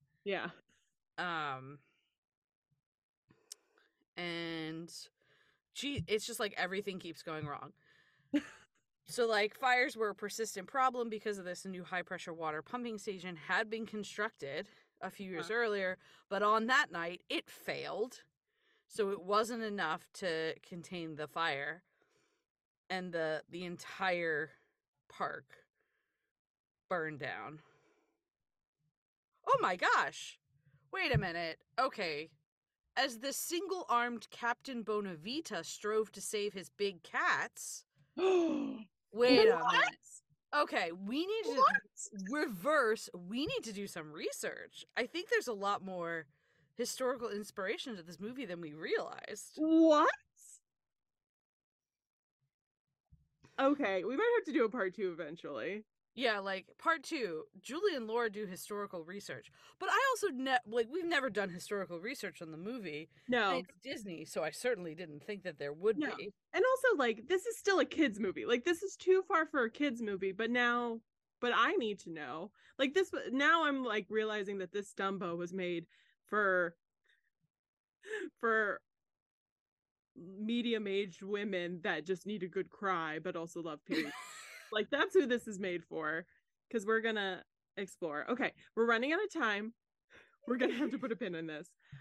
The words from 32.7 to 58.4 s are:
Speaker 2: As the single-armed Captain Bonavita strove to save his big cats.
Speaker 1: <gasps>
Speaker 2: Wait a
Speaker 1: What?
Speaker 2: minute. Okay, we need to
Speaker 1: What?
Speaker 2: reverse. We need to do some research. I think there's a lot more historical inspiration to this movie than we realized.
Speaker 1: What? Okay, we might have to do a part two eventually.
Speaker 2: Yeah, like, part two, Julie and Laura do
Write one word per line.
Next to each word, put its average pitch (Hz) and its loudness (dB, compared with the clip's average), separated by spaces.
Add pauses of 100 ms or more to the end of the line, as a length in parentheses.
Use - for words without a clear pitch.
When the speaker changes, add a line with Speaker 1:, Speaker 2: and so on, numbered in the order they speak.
Speaker 2:
As 240 0
the 269 -4
single-armed 240 -2
Captain 240 -4
Bonavita 202 -4
strove 214 -2
to 196 -12
save 208 -2
his 185 -10
big 196 -2
cats. 247 -2 (320)
Speaker 1:
<gasps> 330 2 (360)
Speaker 2:
Wait 440 8
a 453 8
Speaker 1:
What? 320 2
Speaker 2:
minute. 587 4 (560)
Okay, 262 2
we 208 -2
need 427 0
to 453 -4 (100)
Speaker 1:
What? 679 6 (500)
Speaker 2:
reverse. 262 2
We 190 -4
need 453 -2
to 226 -8
do 196 -6
some 156 -10
research. - -8 (120)
I 233 0
think 339 -6
there's - 4
a 240 -2
lot 196 0
more 170 -4 (520)
historical 247 -2
inspiration 208 -4
to 175 -10
this 160 -14
movie 247 -6
than 175 -6
we 156 -8
realized. 208 -4
Speaker 1:
What? 320 10 (3500)
Okay, 269 4
we 233 -2
might 453 4
have - 0
to 285 -6
do 254 6
a 214 4
part 196 -2
two 190 -2
eventually. 160 -6 (320)
Speaker 2:
Yeah, 220 2
like, 190 -4 (100)
part 320 2
two, 196 -2 (140)
Julie 339 0
and 233 -4
Laura 226 0
do 208 -8